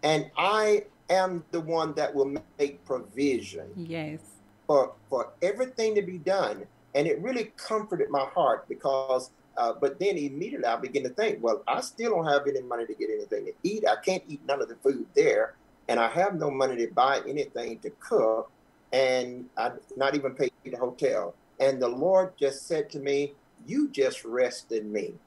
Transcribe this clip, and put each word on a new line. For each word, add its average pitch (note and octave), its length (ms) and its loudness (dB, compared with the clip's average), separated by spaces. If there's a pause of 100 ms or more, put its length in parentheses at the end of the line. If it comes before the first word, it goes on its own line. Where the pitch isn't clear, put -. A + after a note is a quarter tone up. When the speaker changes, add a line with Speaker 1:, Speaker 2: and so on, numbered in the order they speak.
Speaker 1:
and D3+ 340 2
I G#3 480 2 (240)
am F#3 420 0
the E3+ 100 -2
one D#3+ 340 -2
that D3+ 200 -2
will C#3 220 2 (220)
make C#3+ 260 -2
provision B2 880 -4
Speaker 2:
Yes. E3 460 -8 (460)
Speaker 1:
for, C#3 260 4 (160)
for B2 220 -2 (100)
everything A3 540 0
to G#3 80 4
be F3+ 160 -8
done. D3+ 480 0 (280)
And D3 120 4
it D#3+ 140 0
really A#3+ 360 -4
comforted G#3 540 -2
my C#3 160 0
heart C#3 420 2
because, C3+ 600 -2 (260)
uh, A#2 240 0
but - 180 0
then G3 200 0
immediately D3 480 -4
I A#2 100 2
began C3 280 -4
to B2+ 60 -2
think, G#3 320 -2
"Well, A2+ 240 0
I C3+ 140 0
still A#3 300 -4
don't E3+ 160 0
have C#3+ 200 4
any C3+ 140 0
money A#2+ 260 -6
to G#2+ 80 -8
get G#2+ 140 -4
anything G#2+ 380 -4
to - 60 -8 (100)
eat. G#3+ 260 0
I G#2+ 80 4
can't F#3 320 -2
eat D3 180 -12
none C#3 140 -2
of A#2 80 -4
the A#2 80 -12
food B2+ 380 0
there. A2 400 4 (340)
And A#2 100 2
I A#2 100 2
have F#3 260 2
no D#3 160 0
money C3+ 340 2
to - 80 -6
buy C3 340 4
anything B2 540 -4
to A2+ 100 -8 (100)
cook. A2+ 500 2 (420)
And B2+ 640 0
I A#2+ 160 -2 (240)
not C#3 180 2
even C3+ 200 -4
paid C3 180 0 (120)
the B2 120 -10
hotel." A#2 580 -2 (260)
And C3+ 200 2
the - 80 2
Lord F#3 480 2
just C3+ 300 -2
said D3+ 240 0
to D#3 80 -8
me, C#3 360 0 (320)
"You D3 220 0
just C3 360 0
rest A#2+ 460 -2
in G#2+ 220 -2
me." G2 220 -4 (120)